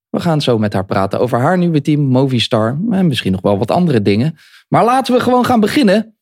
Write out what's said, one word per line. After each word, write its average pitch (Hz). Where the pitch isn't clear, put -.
We -
gaan 165
zo 123
met 104
haar 95
praten 95
over 123
haar 165
nieuwe 170
team, 147
Movistar. 127
En 190
misschien 101
nog 92
wel 101
wat 117
andere 143
dingen. 110
Maar 170
laten 247
we 247
gewoon 247
gaan 240
beginnen. 214